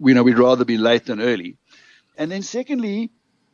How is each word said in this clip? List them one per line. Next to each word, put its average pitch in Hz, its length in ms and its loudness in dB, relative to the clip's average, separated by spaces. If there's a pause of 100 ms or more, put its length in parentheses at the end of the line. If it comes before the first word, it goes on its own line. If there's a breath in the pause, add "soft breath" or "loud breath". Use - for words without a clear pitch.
you 131 140 4
know, 123 80 4
we'd 120 160 4
rather 123 280 2
be 117 100 -2
late 117 300 0
than 107 160 -6
early. 101 340 -4 (640 soft breath)
And 156 120 -8
then 196 120 -8
secondly, 226 680 -6 (440)